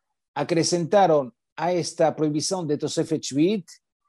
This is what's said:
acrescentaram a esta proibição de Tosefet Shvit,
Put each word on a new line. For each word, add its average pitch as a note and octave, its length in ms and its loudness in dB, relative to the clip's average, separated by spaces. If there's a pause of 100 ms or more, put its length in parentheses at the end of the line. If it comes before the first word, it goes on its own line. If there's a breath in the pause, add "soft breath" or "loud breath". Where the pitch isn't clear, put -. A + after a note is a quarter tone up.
(360)
acrescentaram D#3+ 960 2 (240)
a E3 160 -2
esta D#3+ 400 0
proibição D#3 540 -2
de C#3+ 120 -2
Tosefet D3+ 500 -4
Shvit, E3 380 0 (440)